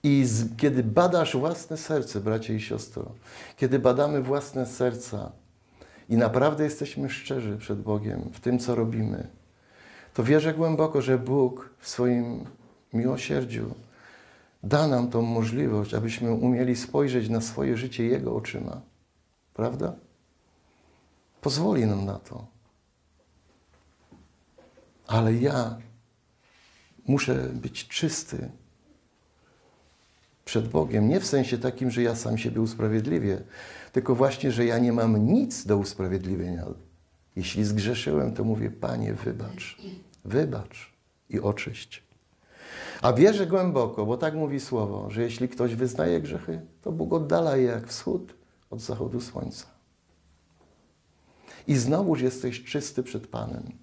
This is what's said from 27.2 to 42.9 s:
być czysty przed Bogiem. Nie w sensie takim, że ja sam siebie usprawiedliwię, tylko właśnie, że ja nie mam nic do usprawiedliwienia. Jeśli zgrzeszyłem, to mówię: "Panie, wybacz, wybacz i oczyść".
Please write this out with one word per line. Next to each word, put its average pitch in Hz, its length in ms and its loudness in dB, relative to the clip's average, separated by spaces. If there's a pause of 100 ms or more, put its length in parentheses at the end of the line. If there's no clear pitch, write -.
być 127 520 -6
czysty - 640 -4 (1900)
przed 113 220 0
Bogiem. 113 420 4
Nie 180 100 4
w 185 60 -4
sensie 131 320 0
takim, 123 340 -2
że 120 100 0
ja 117 140 2
sam 113 220 -2
siebie 113 240 -2
usprawiedliwię, 110 840 0 (480)
tylko 127 240 2
właśnie, 135 360 2
że 117 140 2
ja 117 140 2
nie 123 140 4
mam 113 320 4
nic 233 400 2
do 101 120 4
usprawiedliwienia. 90 880 -4 (680)
Jeśli 98 280 -2
zgrzeszyłem, 117 720 0
to 107 100 -2
mówię: 110 280 0
"Panie, 58 420 -4
wybacz, - 640 -8 (480)
wybacz 123 680 -4 (360)
i 107 100 -2
oczyść". - 640 -4 (1000)